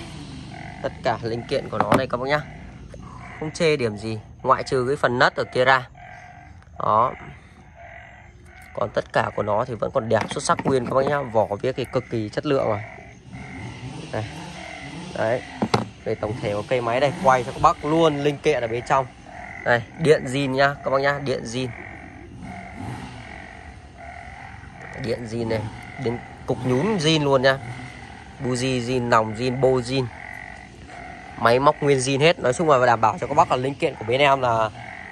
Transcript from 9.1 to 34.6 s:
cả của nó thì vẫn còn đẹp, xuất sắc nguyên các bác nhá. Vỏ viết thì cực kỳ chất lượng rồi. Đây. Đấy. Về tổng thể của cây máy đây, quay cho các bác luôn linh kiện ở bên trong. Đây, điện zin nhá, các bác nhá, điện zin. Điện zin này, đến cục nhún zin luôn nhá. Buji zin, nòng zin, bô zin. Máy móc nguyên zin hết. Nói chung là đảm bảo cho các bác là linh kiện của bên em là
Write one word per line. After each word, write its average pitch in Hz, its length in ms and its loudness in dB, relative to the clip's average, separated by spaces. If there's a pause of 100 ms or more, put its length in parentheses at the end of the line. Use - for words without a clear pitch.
cả 110 220 2
của 104 80 0
nó 107 220 2
thì 127 80 -8
vẫn 113 200 -4
còn 117 160 0
đẹp, 110 200 4
xuất 143 140 -4
sắc - 220 2
nguyên 131 200 2
các - 80 -6
bác 135 120 4
nhá. 143 160 0
Vỏ 110 260 2 (140)
viết 127 140 -2
thì 127 100 -4
cực - 240 -2
kỳ 110 200 -2
chất 120 160 -6
lượng 131 220 2
rồi. 104 120 0 (1300)
Đây. 107 120 -4 (920)
Đấy. 113 260 0 (600)
Về 110 120 -2
tổng 107 260 -4
thể 107 120 0
của 104 140 -2
cây 127 140 2
máy 120 180 0
đây, 135 140 4 (100)
quay 131 200 6
cho 131 80 -6
các 147 100 -6
bác 156 240 4
luôn 156 320 4
linh 143 200 2
kiện 139 240 2
ở 117 60 -2
bên 120 200 -2
trong. 135 180 4 (600)
Đây, 120 160 4 (180)
điện 151 260 6
zin 135 260 0
nhá, 139 320 4
các 127 60 -2
bác 135 120 2
nhá, 139 240 2
điện 131 180 -2
zin. 123 240 -4 (3250)
Điện 113 160 -4 (120)
zin 117 160 -4
này, 110 140 -2 (420)
đến 117 140 -2 (280)
cục 127 200 -2
nhún 151 320 2
zin 156 260 4
luôn 139 180 6
nhá. 135 180 6 (840)
Buji 127 360 0
zin, 120 280 0
nòng 110 260 4
zin, 127 240 -2
bô 127 200 6
zin. 127 260 0 (1400)
Máy 117 180 6
móc 147 220 6
nguyên 143 160 6
zin 131 220 0
hết. 165 200 6
Nói 127 140 2
chung 165 160 2
là 127 160 8
đảm 117 160 6
bảo 107 200 4
cho 123 60 -4
các 139 60 -4
bác 160 180 6
là 135 60 2
linh 135 180 -2
kiện 143 240 -2
của 107 80 -6
bên 127 140 2
em 135 200 6
là 113 280 2 (420)